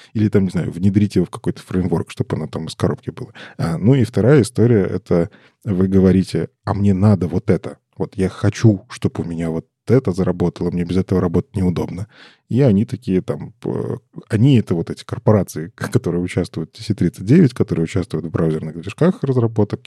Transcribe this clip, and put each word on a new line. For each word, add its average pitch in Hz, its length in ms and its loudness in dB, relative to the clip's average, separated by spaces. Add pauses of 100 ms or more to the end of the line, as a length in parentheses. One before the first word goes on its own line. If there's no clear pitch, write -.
(140)
Или 107 160 2
там, 98 140 2
не 90 80 -2
знаю, 80 200 -2
внедрить 98 440 0
его 90 100 2
в - 60 -10
какой-то - 320 -8
фреймворк, 85 480 -2
чтобы - 240 -6
оно 78 100 -6
там 80 220 -8
из - 80 -12
коробки - 340 -4
было. - 240 -14 (240)
А, 82 220 -4
ну 113 160 4
и 131 80 4
вторая 113 400 4
история — 110 400 2
это 87 480 -2 (320)
вы 95 240 0
говорите: 92 600 2 (160)
«А 101 100 -2
мне 101 180 2
надо 92 340 4
вот 82 220 -4
это. 78 300 -2 (180)
Вот 95 180 -6
я 92 140 0
хочу, 104 600 2
чтобы - 340 -6
у 85 40 -10
меня 85 220 -6
вот 80 160 -6 (220)
это 131 240 2
заработало, 90 580 -2
мне 87 140 -2
без 90 140 -2
этого 92 220 0
работать 87 360 -2
неудобно». 90 500 -2 (420)
И 117 140 0
они 107 220 4
такие 95 380 -2
там, - 380 -8
п-, - 400 -6 (280)
они — 123 320 4
это - 140 -2
вот 82 160 -2
эти - 140 -10
корпорации, - 720 -2
к-, - 160 -10
которые 87 280 0
участвуют 90 520 -4
в - 60 -20
T - 60 -18
C 107 120 -4
тридцать 90 300 -2
девять, 143 280 6
которые 85 300 -2
участвуют 82 420 -6
в 82 60 -10
браузерных 78 500 -4
движках 156 420 -2
разработок, 117 640 -2